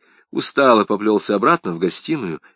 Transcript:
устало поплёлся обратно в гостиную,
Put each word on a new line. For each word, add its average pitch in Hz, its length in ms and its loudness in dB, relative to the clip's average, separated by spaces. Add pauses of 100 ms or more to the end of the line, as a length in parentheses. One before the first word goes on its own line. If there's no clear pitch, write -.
(300)
устало 120 560 2
поплёлся 104 480 0
обратно 104 400 -2
в 82 60 -8
гостиную, 92 640 -4 (140)